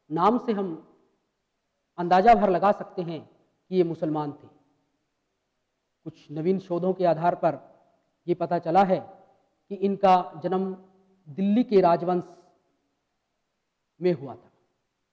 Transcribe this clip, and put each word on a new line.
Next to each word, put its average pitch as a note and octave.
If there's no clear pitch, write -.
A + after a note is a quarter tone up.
नाम F#3+
से A#3+
हम F#3+
अंदाज़ा F#3
भर G3+
लगा F3+
सकते F#3+
हैं D#3+
कि F#3
ये F3+
मुसलमान D#3
थे। -
कुछ -
नवीन D#3+
शोधों F3+
के F#3
आधार E3+
पर -
ये F3
पता E3+
चला E3+
है F3+
कि G3
इनका F#3+
जन्म F#3+
दिल्ली G3+
के G#3
राजवंश E3+
में F3+
हुआ B2+
था। -